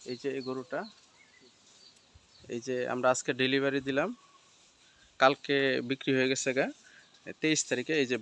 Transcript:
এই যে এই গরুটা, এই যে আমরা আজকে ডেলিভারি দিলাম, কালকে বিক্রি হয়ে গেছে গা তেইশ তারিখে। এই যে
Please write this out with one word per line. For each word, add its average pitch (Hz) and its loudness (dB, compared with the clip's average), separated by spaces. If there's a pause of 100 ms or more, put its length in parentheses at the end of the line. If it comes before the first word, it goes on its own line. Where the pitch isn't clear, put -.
(100)
এই 123 -8
যে 143 -6 (100)
এই 131 -6
গরুটা, 131 -6 (1700)
এই 120 -8
যে 127 -4 (160)
আমরা 127 2
আজকে - -4 (100)
ডেলিভারি 135 2
দিলাম, 143 0 (1120)
কালকে 139 4 (320)
বিক্রি 139 -2
হয়ে 131 4
গেছে 135 -2
গা 151 2 (720)
তেইশ 156 2
তারিখে। 123 -2
এই 123 0
যে 123 2